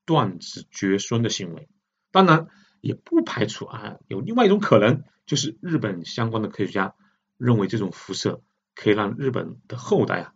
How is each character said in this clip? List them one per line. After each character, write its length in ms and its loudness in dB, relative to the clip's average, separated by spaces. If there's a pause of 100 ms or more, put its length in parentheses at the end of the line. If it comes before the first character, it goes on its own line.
断 320 0
子 320 -16
绝 280 0
孙 240 -2
的 60 0
行 240 -6
为。 160 -16 (420)
当 140 6
然， 240 4 (320)
也 140 -6
不 280 0
排 220 -4
除 220 -6
啊， 320 -12 (100)
有 140 -6
另 120 -6
外 120 4
一 20 6
种 100 4
可 200 4
能， 260 2 (220)
就 100 -4
是 240 -4
日 160 -2
本 300 -6
相 240 -4
关 120 -2
的 60 -2
科 160 -4
学 80 -4
家 220 -2 (420)
认 220 4
为 80 2
这 100 -2
种 160 -4
辐 220 -12
射 280 -4 (320)
可 160 0
以 40 6
让 240 0
日 120 -2
本 380 -6
的 80 -12
后 300 2
代 160 -2
啊， 140 -18